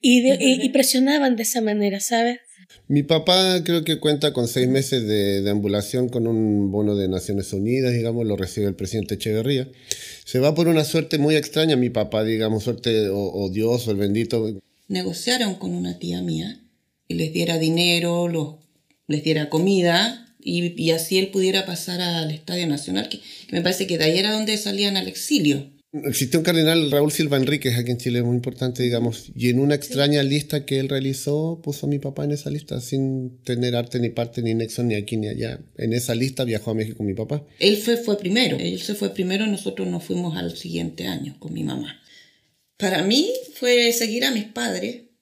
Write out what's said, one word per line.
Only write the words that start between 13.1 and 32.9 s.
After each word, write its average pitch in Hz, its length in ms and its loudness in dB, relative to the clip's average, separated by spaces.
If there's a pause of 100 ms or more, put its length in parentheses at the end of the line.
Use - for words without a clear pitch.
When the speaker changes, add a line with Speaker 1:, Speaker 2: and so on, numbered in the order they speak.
Speaker 2:
o 98 180 -2
Dios 113 380 0
o 110 40 0
el 101 60 0
bendito. 110 600 0 (300)
Speaker 3:
Negociaron 190 680 -2
con 185 180 -6
una 175 260 -6
tía 175 220 -6
mía 82 380 -6 (480)
y 165 60 -8
les 165 180 -2
diera 170 260 0
dinero, 170 680 2
los, 160 280 -4 (520)
les 151 160 -2
diera 151 260 0
comida 180 920 2
y, 175 400 -2
y 160 100 2
así 165 260 0
él 190 100 2
pudiera 190 380 0
pasar 180 360 -6
al 165 300 -2
Estadio 175 360 -4
Nacional, 113 400 -2
que, - 120 -10
que - 360 -12
me 175 60 2
parece 185 260 0
que 170 100 -2
de 160 60 2
ahí 165 160 4
era 208 120 0
donde 220 260 0
salían 202 400 -2
al 185 100 -2
exilio. 147 640 0 (340)
Speaker 2:
Existió 139 340 2
un 160 40 2
cardenal, 165 460 4
Raúl 147 220 4
Silva 147 260 2
Enríquez, 131 400 2
aquí 120 140 -2
en 120 80 -2
Chile, 120 240 0
muy 120 120 2
importante, 127 460 -2
digamos, 120 540 0
y 120 140 2
en 123 100 4
una 143 160 4
extraña 143 480 2
lista 147 420 -2
que 135 140 0
él 135 100 -2
realizó, 143 720 -2
puso 143 240 -8
a 143 40 0
mi 143 100 0
papá 143 240 -6
en 147 80 -2
esa 147 180 -6
lista, 147 320 -8
sin 131 600 -4